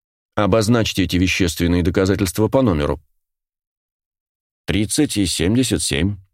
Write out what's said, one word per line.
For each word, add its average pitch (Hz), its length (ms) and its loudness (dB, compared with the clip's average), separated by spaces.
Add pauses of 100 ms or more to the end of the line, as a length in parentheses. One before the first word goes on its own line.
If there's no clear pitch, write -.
(360)
«Обозначьте 104 680 2
эти 87 140 -2
вещественные 87 640 0
доказательства 95 640 0
по 135 140 0
номеру». 73 400 0 (1600)
«Тридцать 107 520 -2
и 101 80 2
семьдесят 101 560 0
семь». 87 360 -2 (160)